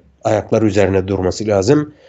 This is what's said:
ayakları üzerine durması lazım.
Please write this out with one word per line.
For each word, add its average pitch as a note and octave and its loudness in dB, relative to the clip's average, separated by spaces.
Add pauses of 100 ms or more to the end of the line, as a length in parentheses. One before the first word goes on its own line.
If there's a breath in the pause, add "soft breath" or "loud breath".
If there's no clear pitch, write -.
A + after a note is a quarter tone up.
(240)
ayakları A2 0
üzerine F#2+ 0
durması F#2 -4
lazım. B2+ 0 (160 loud breath)